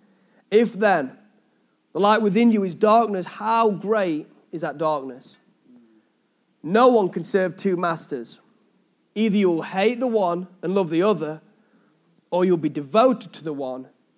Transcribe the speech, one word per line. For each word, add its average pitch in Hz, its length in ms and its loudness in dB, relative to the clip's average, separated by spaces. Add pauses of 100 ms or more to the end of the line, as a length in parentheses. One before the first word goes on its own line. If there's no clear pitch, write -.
(500)
If 226 240 2
then 185 440 0 (760)
the 156 80 -6
light 208 220 4
within 220 300 4
you 208 120 2
is 175 120 -6
darkness, 214 500 2
how 226 460 0
great 180 560 -2 (240)
is 160 100 -10
that 147 160 -6
darkness? 143 600 -6 (1200)
No 214 260 4
one 208 220 4
can 175 140 -8
serve 185 340 -2
two 196 180 -2
masters. 165 640 -6 (760)
Either 208 200 2
you 196 140 4
will 160 140 -2
hate 208 360 -2
the 262 80 -2
one 185 400 -2 (140)
and 175 120 -4
love 190 160 0
the 165 140 0
other, 156 380 -2 (920)
or 180 140 2
you'll 180 120 4
be 151 120 -2
devoted 175 640 0
to 151 100 -16
the 156 100 -8
one 131 360 -10 (280)